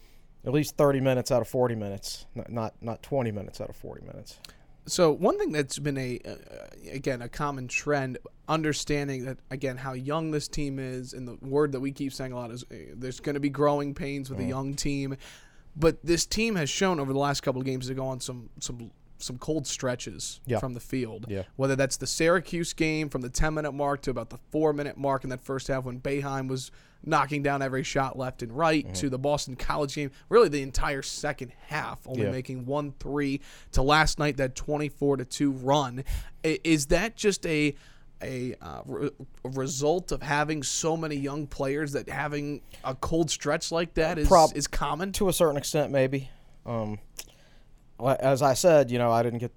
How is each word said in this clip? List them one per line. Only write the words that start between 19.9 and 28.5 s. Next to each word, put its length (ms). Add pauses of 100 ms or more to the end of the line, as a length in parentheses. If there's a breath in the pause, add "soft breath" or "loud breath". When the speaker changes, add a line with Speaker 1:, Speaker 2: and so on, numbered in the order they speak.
Speaker 1:
Yeah. 140
Speaker 2:
from 160
the 40
field. 500
Speaker 1:
Yeah. 140 (120)
Speaker 2:
Whether 200
that's 220
the 80
Syracuse 680
game 360
from 120
the 80
ten-minute 420
mark 320
to 80
about 180
the 80 (140)
four-minute 460
mark 260
in 80
that 100
first 260
half 180
when 140
Boeheim 480
was 220 (380 soft breath)
knocking 360
down 180
every 220
shot 340
left 240
and 100